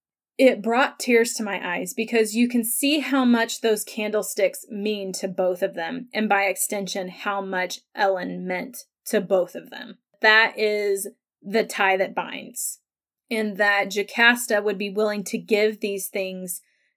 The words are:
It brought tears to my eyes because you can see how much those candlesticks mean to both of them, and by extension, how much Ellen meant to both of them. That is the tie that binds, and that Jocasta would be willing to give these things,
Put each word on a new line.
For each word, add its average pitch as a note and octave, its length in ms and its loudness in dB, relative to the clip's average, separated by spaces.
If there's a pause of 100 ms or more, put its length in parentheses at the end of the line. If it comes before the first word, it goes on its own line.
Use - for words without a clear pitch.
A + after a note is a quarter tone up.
(380)
It A#3+ 240 6
brought A#3 360 0
tears A#3 360 4
to - 80 -6
my F#3+ 340 -4
eyes F3+ 180 -6
because A3+ 400 0
you A#3+ 140 4
can A#3+ 160 0
see C#4+ 340 0
how C4 260 0
much A#3 360 2
those G#3+ 240 0
candlesticks G#3 840 -2
mean G3+ 460 -4
to F#3+ 140 -6
both F#3 340 0
of F#3+ 120 -2
them, E3+ 380 -8
and G#3+ 160 -2
by G3+ 160 2
extension, F#3+ 640 -4
how G3 320 -4
much F#3 400 -4 (140)
Ellen F3+ 520 0
meant - 380 -6 (220)
to G#3+ 140 0
both F#3 340 0
of - 160 -14
them. - 280 -14 (220)
That A3 380 6
is G#3 500 0 (320)
the G3 240 0
tie F#3+ 320 2
that F#3+ 180 -2
binds, - 640 -8 (500)
and A3 260 -2
that G3+ 380 4
Jocasta A#3 680 4
would G3+ 180 -2
be G3+ 120 -4
willing G#3 340 0
to A3 140 -4
give G#3+ 420 2
these G3+ 280 -6
things, F#3 520 -8 (360)